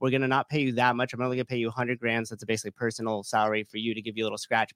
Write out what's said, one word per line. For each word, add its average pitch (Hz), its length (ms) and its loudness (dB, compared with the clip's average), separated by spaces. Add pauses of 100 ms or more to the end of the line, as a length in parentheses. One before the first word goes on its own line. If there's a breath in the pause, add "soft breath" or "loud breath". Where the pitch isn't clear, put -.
we're 131 100 2
gonna 135 180 2
not 135 220 2
pay 151 100 0
you 135 120 2
that 123 240 4
much. 127 180 -2
I'm 120 80 -4
only 127 140 0
gonna 127 100 0
pay 127 100 -4
you 117 120 0
a - 20 -6
hundred 120 300 -2
grand. 117 280 0
So 117 60 -12
it's 107 100 -12
basically 107 280 -2
personal 113 500 -2
salary 107 420 2
for 107 140 -12
you 110 160 -2
to 107 80 -8
give 107 160 -8
you 113 60 0
a - 20 0
little 104 100 -4
scratch, 113 400 0